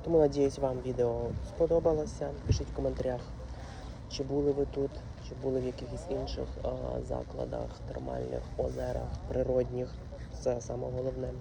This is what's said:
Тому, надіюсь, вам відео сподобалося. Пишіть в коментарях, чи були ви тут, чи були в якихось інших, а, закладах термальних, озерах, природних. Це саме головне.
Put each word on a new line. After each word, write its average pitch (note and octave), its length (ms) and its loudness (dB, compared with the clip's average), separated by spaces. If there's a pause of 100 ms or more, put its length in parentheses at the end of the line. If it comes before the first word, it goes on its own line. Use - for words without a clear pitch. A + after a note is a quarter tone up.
Тому, E3 160 6
надіюсь, C#3+ 400 6
вам C3 260 2
відео A#2+ 360 2 (260)
сподобалося. D#3+ 800 4 (180)
Пишіть - 200 6
в - 80 -6
коментарях, B2+ 460 0 (880)
чи - 140 -4
були C#3+ 280 4
ви C#3 140 4
тут, C#3 260 -2 (380)
чи B2 140 -8
були C3 160 2
в B2+ 60 0
якихось B2+ 440 -4
інших, C3 380 -2 (160)
а, B1+ 380 -2
закладах B1+ 840 -4
термальних, A#2+ 540 -4 (160)
озерах, B2+ 520 -2 (180)
природних. B2 640 2 (500)
Це A#2+ 220 2
саме B2 340 -4
головне. B2+ 340 -2 (120)